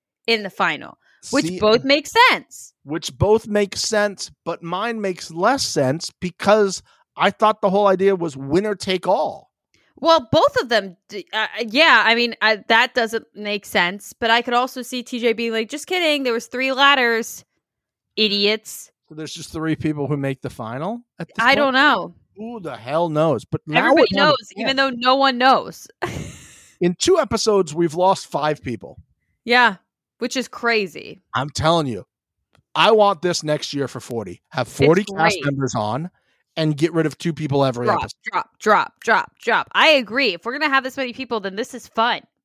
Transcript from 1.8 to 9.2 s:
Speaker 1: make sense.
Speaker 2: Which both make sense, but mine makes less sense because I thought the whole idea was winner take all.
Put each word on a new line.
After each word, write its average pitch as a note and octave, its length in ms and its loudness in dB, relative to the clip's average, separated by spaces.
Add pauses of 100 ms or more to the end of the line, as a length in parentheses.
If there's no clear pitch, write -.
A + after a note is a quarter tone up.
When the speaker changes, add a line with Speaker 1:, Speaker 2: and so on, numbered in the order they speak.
Speaker 1:
make C#4+ 240 0
sense. - 680 2 (100)
Speaker 2:
Which C#3+ 320 -8
both G#3+ 320 2
make G#3 300 0
sense, G#3 540 -4 (120)
but E3+ 200 -8
mine G#3 380 -6
makes F#3+ 280 -6
less G3+ 380 0
sense C#3+ 420 -2 (100)
because G3 600 2 (340)
I E3+ 160 2
thought G3 300 0
the G3+ 80 2
whole G3+ 160 2
idea F#3+ 300 4
was E3 220 -6
winner E3+ 360 -2
take F#3 320 -6
all. G3 400 -2 (540)